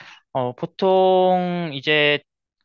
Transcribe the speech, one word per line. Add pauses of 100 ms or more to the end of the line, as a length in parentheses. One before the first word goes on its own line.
(340)
어,
보통
이제 (460)